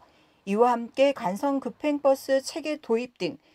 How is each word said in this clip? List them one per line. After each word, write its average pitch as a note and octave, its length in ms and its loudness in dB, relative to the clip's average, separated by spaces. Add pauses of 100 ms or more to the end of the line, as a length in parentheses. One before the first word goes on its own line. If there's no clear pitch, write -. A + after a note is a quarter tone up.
(460)
이와 A3+ 260 4
함께 A#3+ 400 0
간선 C4+ 480 -2
급행버스 C4+ 840 0
체계 D4+ 360 -8
도입 A#3+ 380 -4
등 F3 220 -6 (160)